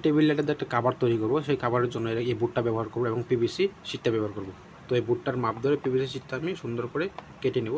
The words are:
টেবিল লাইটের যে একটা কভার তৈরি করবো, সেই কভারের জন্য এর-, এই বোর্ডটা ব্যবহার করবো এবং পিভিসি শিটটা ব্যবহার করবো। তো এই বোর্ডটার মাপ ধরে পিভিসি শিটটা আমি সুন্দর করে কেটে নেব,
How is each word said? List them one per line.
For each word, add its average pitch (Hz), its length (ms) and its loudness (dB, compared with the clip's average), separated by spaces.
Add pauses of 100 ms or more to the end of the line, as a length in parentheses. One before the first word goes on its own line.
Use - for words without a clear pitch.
টেবিল 151 240 6
লাইটের 147 220 2
যে 147 60 2
একটা 139 160 -4
কভার 120 320 2
তৈরি 117 160 4
করবো, 110 240 2
সেই 139 140 0
কভারের 123 340 0
জন্য 113 180 -4
এর-, 117 220 -2
এই 117 80 -2
বোর্ডটা 117 240 0
ব্যবহার 113 260 0
করবো 120 200 -2
এবং 113 180 0
পিভিসি 120 380 2 (200)
শিটটা - 280 -2
ব্যবহার 107 240 -2
করবো। 95 160 -8 (320)
তো - 120 -6
এই 117 120 2
বোর্ডটার 123 360 0
মাপ 110 180 0
ধরে 143 200 4
পিভিসি 131 300 0
শিটটা 131 240 -8
আমি 160 200 -4
সুন্দর 117 360 -4
করে 160 140 -2 (340)
কেটে 127 220 0
নেব, 113 160 -2